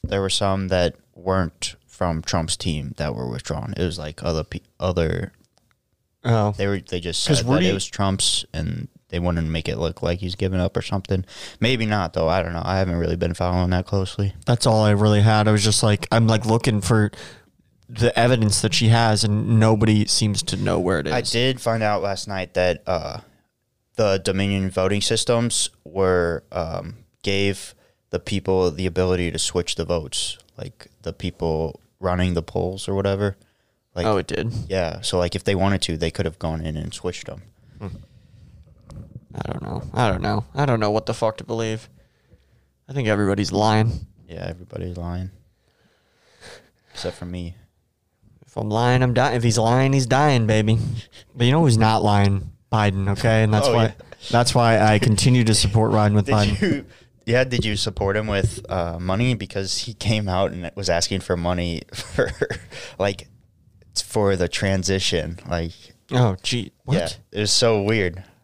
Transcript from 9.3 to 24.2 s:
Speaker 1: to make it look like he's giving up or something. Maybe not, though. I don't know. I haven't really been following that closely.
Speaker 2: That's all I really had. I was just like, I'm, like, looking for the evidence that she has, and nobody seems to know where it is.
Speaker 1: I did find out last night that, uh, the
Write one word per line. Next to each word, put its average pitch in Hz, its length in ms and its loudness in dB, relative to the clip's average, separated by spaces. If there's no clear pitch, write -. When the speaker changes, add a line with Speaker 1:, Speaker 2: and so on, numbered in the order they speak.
Speaker 1:
to 80 60 -2
make 80 200 -2
it 65 100 -4
look 80 260 -4
like 87 160 -2
he's 92 160 -6
giving 92 240 -2
up 87 180 -2
or - 60 -2
something. 95 420 -4
Maybe 113 280 0
not, 101 260 -2
though. 82 160 0
I 92 140 2
don't 85 100 -4
know. 82 100 -4
I 92 140 0
haven't 90 200 0
really 85 180 0
been 87 180 -2
following 90 380 0
that 90 160 0
closely. 98 460 -2
Speaker 2:
That's 120 220 2
all 110 160 4
I 107 80 6
really 104 300 4
had. 107 260 6
I 107 40 4
was 104 120 4
just 107 200 2
like, 104 280 2
I'm, 113 160 4
like, 110 180 2
looking 110 360 2
for 107 300 2
the - 300 0
evidence 117 440 4
that 110 120 0
she 113 160 4
has, 110 340 6
and 107 360 2
nobody 107 460 6
seems - 380 0
to - 120 -4
know 95 240 0
where 90 200 0
it 71 80 -6
is. 76 60 -2
Speaker 1:
I 123 80 0
did 123 380 -2
find 113 220 -2
out 104 220 0
last 98 240 -4
night 92 260 -6
that, 90 320 2
uh, - 360 -4
the 98 280 2